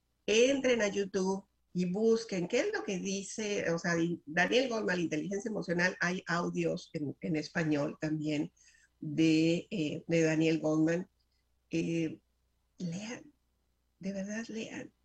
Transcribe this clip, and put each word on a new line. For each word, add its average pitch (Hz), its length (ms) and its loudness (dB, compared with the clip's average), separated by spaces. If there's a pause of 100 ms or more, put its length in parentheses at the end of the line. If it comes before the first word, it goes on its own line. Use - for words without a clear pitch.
(260)
Entren 247 560 4
a 208 60 4
YouTube 196 580 0 (260)
y 180 180 0
busquen 214 580 2
qué 247 120 2
es 415 120 0
lo 415 120 -2
que 190 140 -2
dice, 196 720 -4
o 170 80 0
sea, 170 160 0 (320)
Daniel 185 420 2
Goleman, 208 320 0
inteligencia 170 480 -4
emocional, 180 520 0
hay 180 260 -2
audios 170 680 -2
en, 147 280 -6
en 180 160 -2
español 151 640 -2
también 156 520 -2 (520)
de, 160 680 4
eh, 165 360 -4
de 170 160 4
Daniel 160 380 4
Goleman. 156 480 2 (640)
Eh, 165 480 -2 (600)
lean, 196 460 -8 (720)
de 190 140 -6
verdad 208 360 -6
lean. - 440 -10 (120)